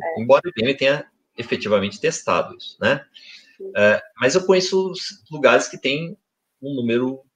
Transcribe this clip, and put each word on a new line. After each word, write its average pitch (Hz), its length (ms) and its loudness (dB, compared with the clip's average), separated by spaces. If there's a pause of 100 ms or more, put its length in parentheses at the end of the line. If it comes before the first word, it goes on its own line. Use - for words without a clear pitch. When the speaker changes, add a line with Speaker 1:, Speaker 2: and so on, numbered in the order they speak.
Speaker 1:
É. 85 180 -6
Speaker 2:
embora 135 240 2
o 180 40 -6
I 180 40 -10
B 110 120 -4
M 139 120 0
tenha 139 320 0 (280)
efetivamente 104 640 -2
testado 98 560 -2
isso, - 240 -20
né? 131 240 2 (520)
Speaker 1:
Sim. 190 200 -14
Speaker 2:
É, - 260 6 (180)
mas 131 140 2
eu 185 100 2
conheço 190 460 2
os 175 100 -10 (300)
lugares 131 380 0
que - 100 -14
têm 151 400 -6 (420)
um 139 140 -8
número 127 480 -2 (140)